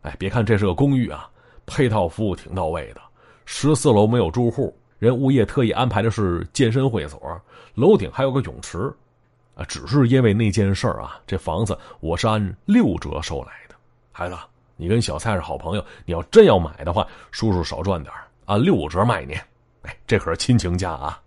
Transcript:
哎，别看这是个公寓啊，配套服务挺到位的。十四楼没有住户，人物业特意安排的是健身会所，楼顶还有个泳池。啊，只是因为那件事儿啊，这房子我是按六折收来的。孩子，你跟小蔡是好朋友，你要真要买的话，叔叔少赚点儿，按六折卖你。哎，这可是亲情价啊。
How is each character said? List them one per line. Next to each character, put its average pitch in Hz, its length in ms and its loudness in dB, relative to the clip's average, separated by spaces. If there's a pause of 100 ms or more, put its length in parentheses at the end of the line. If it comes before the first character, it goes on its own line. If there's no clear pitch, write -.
哎， 78 160 -12
别 95 100 -4
看 110 160 0
这 110 100 4
是 101 120 2
个 87 80 0
公 139 200 2
寓 120 140 0
啊， - 180 -12 (380)
配 127 240 0
套 104 180 2
服 104 200 -4
务 87 80 -2
挺 - 180 -16
到 92 140 -4
位 76 260 -8
的。 - 80 -20 (440)
十 147 300 2
四 135 160 2
楼 104 140 6
没 120 140 2
有 85 100 2
住 117 220 0
户， 113 200 -4 (280)
人 117 180 2
物 135 140 2
业 123 120 4
特 - 200 0
意 107 80 2
安 123 180 0
排 101 140 0
的 113 80 0
是 87 420 -2
健 120 180 2
身 131 160 0
会 92 200 -4
所， - 120 -16 (540)
楼 180 240 4
顶 - 160 -2
还 - 80 -4
有 135 100 0
个 135 100 0
泳 64 200 -10
池。 95 320 -8 (600)
啊， - 120 -10
只 - 200 -12
是 123 200 4
因 131 140 4
为 113 100 4
那 107 200 2
件 98 240 2
事 120 120 -4
儿 53 140 -4
啊， - 240 -14
这 - 100 -6
房 87 300 -4
子 95 100 -4 (260)
我 80 140 -2
是 113 120 -2
按 107 280 -2 (100)
六 202 340 2
折 - 200 -8
收 78 200 -8
来 62 140 -16 (140)
的。 - 60 -20 (380)
孩 87 180 -8
子， - 60 -12 (400)
你 82 120 -10
跟 113 140 2
小 76 160 -4
蔡 107 160 -4
是 92 60 -2
好 71 180 -8
朋 85 180 -6
友， 101 80 -6 (220)
你 90 80 -6
要 82 100 -4
真 220 220 8
要 110 140 6
买 78 240 -6
的 87 100 -4
话， 92 140 -2 (240)
叔 110 200 -2
叔 87 120 0
少 73 180 -8
赚 90 220 -2
点 - 100 -16
儿， - 80 -16 (240)
按 104 160 0
六 127 260 2
折 85 160 0
卖 101 220 0
你。 69 80 -10 (500)
哎， - 220 -16
这 101 140 2
可 - 100 -4
是 85 80 -2
亲 120 200 2
情 90 200 0
价 90 140 -4
啊。 73 360 -8